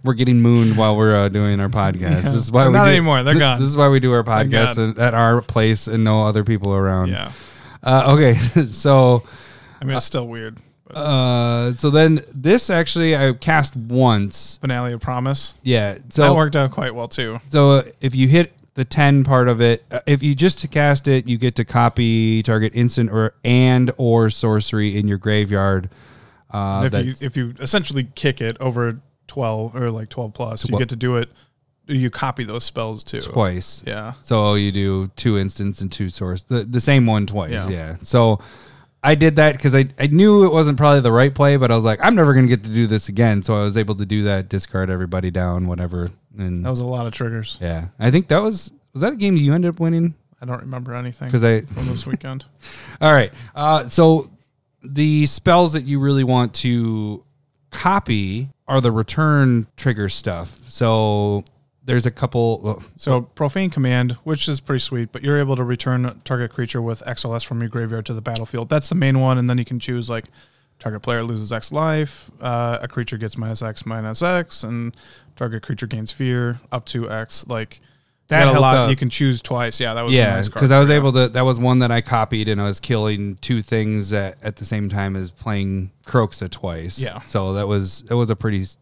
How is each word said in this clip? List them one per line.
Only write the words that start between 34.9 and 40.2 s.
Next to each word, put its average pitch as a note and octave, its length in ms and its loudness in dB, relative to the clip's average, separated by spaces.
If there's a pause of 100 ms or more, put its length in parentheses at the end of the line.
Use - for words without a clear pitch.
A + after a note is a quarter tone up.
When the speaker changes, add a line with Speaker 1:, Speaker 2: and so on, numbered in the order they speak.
Speaker 1:
two A2 220 0
instants G2 420 -6
and F#2+ 100 -8
two F#2+ 200 -8
source, F#2 320 -8
the, A#2+ 220 -4
the A#2+ 180 -2
same C3+ 240 4
one G#2+ 200 2
twice. G2 260 -6
Speaker 2:
Yeah. F#2+ 160 -6
Speaker 1:
Yeah. E2+ 340 -8
So A2+ 380 2 (640)
I D3 120 4
did D3+ 220 4
that D3+ 220 4
'cause C3+ 160 2
I, C3+ 120 4 (120)
I C#3 100 0
knew G3+ 360 6